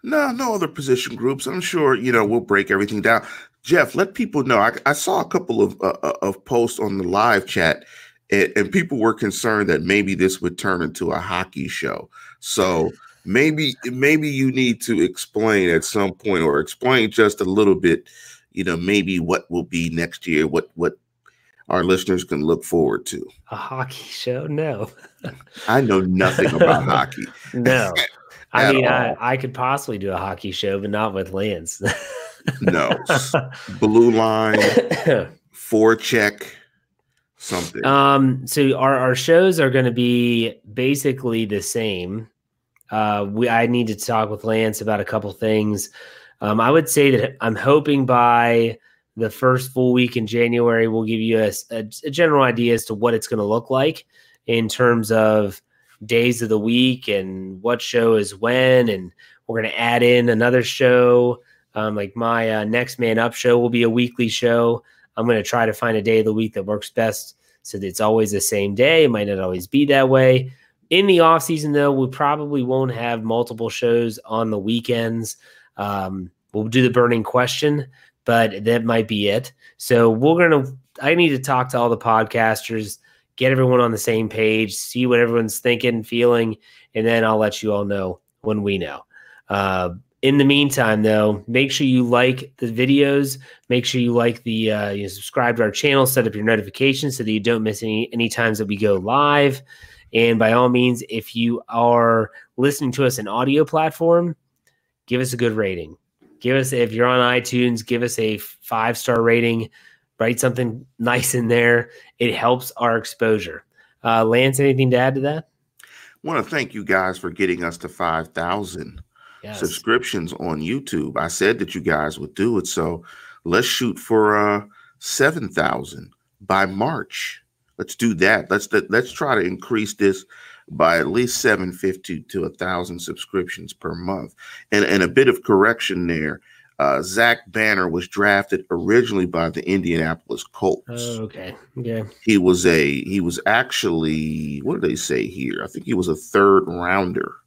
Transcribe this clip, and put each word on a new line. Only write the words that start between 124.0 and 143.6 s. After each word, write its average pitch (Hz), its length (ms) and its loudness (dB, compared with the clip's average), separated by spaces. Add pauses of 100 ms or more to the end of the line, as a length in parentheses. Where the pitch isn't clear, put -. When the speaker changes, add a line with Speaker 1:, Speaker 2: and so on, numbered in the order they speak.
Speaker 1:
uh, 104 300 0 (320)
seven 143 520 -2
thousand 76 640 -4 (300)
by 98 240 0
March. - 800 -6 (340)
Let's - 180 -10
do 113 200 0
that. 95 340 2
Let's, 101 240 -2
let, 101 160 0
let's 117 220 0
try 139 240 -2
to 101 60 2
increase 101 520 -4
this 98 320 0 (460)
by 82 260 2
at 80 120 0
least 123 320 -2
seven 92 300 2
fifty 90 500 -6
to 87 240 -6
a 80 40 -6
thousand 90 480 -8
subscriptions 87 760 -8
per 82 220 -10
month. 87 400 -8 (380)
And, 104 120 4
and 95 200 2
a 85 40 2
bit 131 200 4
of 123 160 0
correction 98 640 2
there. 78 340 -4 (380)
Uh, 69 240 0
Zach 117 360 0 (120)
Banner 104 360 0
was 90 200 -4
drafted 101 640 0
originally 95 560 2
by 82 240 -2
the 85 180 -8
Indianapolis 82 760 -2
Colts. - 460 -4
Speaker 2:
Oh, 120 320 -10
okay. 92 340 -14 (220)
Okay. 113 260 -6 (200)
Speaker 1:
He 107 160 4
was 90 260 4
a, 73 380 2
he 95 180 -4
was 85 240 -4
actually, 78 1200 -2